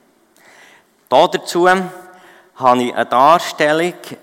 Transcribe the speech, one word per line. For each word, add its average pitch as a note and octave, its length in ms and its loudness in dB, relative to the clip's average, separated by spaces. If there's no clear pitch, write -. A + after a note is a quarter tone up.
Da D3+ 180 4
dazu F3 400 -2
habe - 1120 -4
ich A#2+ 140 -6
eine A#2 100 -4
Darstellung, D#3+ 880 0